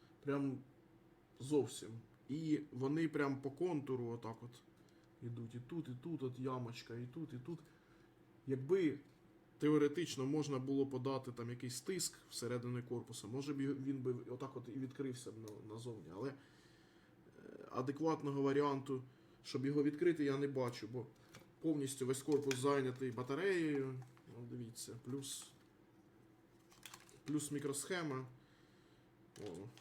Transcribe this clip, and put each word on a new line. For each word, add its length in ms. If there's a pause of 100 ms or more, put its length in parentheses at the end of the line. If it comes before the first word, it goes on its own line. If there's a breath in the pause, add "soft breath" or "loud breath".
(200 loud breath)
Прям 380 (840)
зовсім. 500 (380)
І 320 (120)
вони 360
прям 320
по 100
контуру 560
отак 360
от 180 (600 loud breath)
ідуть. 320
І 60
тут, 280
і 40 (100)
тут, 200
от 160
ямочка, 560
і 120
тут, 260
і 60
тут. 200 (880 loud breath)
Якби 520 (600)
теоретично 680
можна 320
було 280
подати 460
там 180
якийсь 300
тиск 380 (120)
всередину 520
корпуса, 440
може 280
б, 20
він 420
би 180 (140)
отак 260
от 200
і 20
відкрився 540
б 60
на-, 360
назовні. 400
Але, 160
е, 40 (1400 loud breath)
адекватного 720
варіанту, 600 (400 loud breath)
щоб 240
його 160
відкрити, 420
я 140
не 100
бачу, 440
бо 140 (540 loud breath)
повністю 460
весь 160
корпус 340
зайнятий 560
батареєю. 840 (440)
О, 120
дивіться, 540
плюс, 460 (1700)
плюс 260
мікросхема. 760 (1120 loud breath)
О, 280 (120)